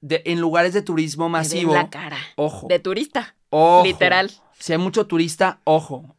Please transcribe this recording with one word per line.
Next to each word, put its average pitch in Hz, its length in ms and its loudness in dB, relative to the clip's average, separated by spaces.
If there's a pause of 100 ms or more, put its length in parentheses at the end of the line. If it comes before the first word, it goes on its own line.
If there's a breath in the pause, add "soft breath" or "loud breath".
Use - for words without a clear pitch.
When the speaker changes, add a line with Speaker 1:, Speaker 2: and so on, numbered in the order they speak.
Speaker 1:
de, 156 260 -4
en 170 140 -2
lugares 170 340 2
de 202 80 0
turismo 160 440 -4
Speaker 2:
Te 170 40 -4
ven - 20 -2
Speaker 1:
masivo. 160 400 -2
Speaker 2:
la 147 180 2
cara 147 280 -14 (180)
Speaker 1:
Ojo. 151 320 -4
Speaker 2:
de 180 120 2
turista. 220 560 -6 (140)
Speaker 1:
Ojo. 170 360 6
Speaker 2:
Literal. 180 440 0 (280)
Speaker 1:
Si - 140 -6
hay 160 60 2
mucho 190 280 0
turista, 170 580 -2
ojo, 156 540 -2